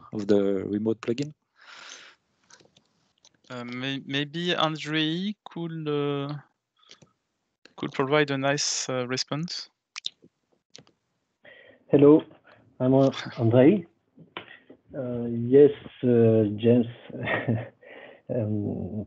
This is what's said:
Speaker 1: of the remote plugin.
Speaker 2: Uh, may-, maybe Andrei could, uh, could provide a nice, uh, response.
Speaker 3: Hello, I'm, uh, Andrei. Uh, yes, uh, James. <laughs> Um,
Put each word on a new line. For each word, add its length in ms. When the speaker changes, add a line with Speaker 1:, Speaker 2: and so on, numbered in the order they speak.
Speaker 1:
of 160
the 420
remote 320
plugin. 320
Speaker 2:
Uh, 140
may-, 420
maybe 500
Andrei 800
could, 420
uh, 460
could 160
provide 400
a 60
nice, 520
uh, 180
response. 640
Speaker 3:
Hello, 340
I'm, 140
uh, 180
Andrei. 460
Uh, 320
yes, 440
uh, 420
James. 320
<laughs> 560
Um, 760